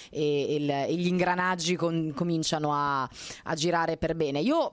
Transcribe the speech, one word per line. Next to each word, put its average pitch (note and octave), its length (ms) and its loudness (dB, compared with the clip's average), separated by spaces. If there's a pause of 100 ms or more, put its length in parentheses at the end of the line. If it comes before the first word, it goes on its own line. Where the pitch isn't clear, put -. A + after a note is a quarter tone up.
(100)
e, D3 380 0
e D3 60 2
il, D3 160 0
e C#3 240 0
gli F3 120 0
ingranaggi F3+ 680 2
con-, E3 380 0
cominciano D#3+ 580 0
a, C#3+ 300 0
a - 520 -8
girare E3 420 0
per D#3+ 180 -2
bene. D3 260 0
Io C#4+ 320 2